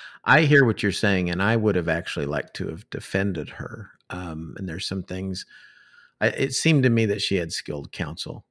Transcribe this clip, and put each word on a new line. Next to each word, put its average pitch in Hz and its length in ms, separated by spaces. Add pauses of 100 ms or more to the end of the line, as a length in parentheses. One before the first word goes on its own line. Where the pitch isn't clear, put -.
(240)
I 156 180
hear 143 220
what 113 180
you're 101 100
saying, 92 380
and 87 120
I 110 140
would 107 180
have 85 140
actually 80 380
liked 73 300
to 92 120
have - 220
defended 95 600
her. - 400 (200)
Um, 82 460
and 95 120
there's 85 180
some 95 160
things, 95 440 (760)
I, 107 80
it 131 240
seemed 151 320
to 123 60
me 113 160
that 98 160
she 98 140
had 82 160
skilled - 380
counsel. - 600